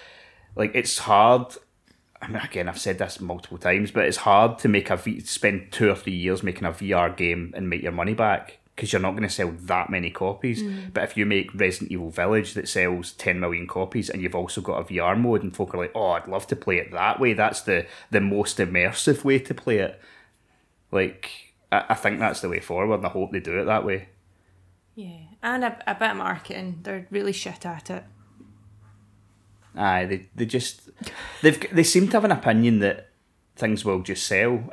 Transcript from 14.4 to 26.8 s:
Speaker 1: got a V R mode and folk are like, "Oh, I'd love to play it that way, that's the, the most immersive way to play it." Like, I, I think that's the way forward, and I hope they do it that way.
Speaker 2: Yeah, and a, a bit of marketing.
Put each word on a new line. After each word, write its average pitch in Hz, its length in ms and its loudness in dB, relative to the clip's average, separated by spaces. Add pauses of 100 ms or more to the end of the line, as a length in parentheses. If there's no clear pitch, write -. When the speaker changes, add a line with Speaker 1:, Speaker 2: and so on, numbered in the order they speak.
Speaker 1:
got 90 180 -2
a 85 40 -4
V 90 160 -6
R 90 160 4
mode 117 280 2
and 92 120 -6
folk - 200 -4
are - 20 -2
like, 90 160 -4
"Oh, 104 180 2
I'd 85 160 -2
love 95 200 -4
to - 80 -2
play 92 220 0
it 80 140 -4
that 92 280 0
way, 123 140 4
that's 107 280 2
the, 90 240 0 (240)
the 104 120 4
most 101 360 0
immersive 95 640 2
way 135 160 4
to - 140 -6
play 113 240 0
it." 87 240 -2 (880)
Like, 95 380 -2 (420)
I, 101 180 4
I 113 60 4
think - 240 -2
that's 107 220 0
the 92 80 -2
way 85 120 -4
forward, 98 340 0
and 95 100 -2
I 87 40 -2
hope 95 220 -4
they 98 100 -4
do 90 180 -4
it 101 60 -2
that 107 200 0
way. 95 240 -4 (880)
Speaker 2:
Yeah, 175 240 -16 (240)
and 254 200 -2
a, 240 220 -4
a - 80 -2
bit 220 180 -2
of 196 60 -6
marketing. 185 640 -6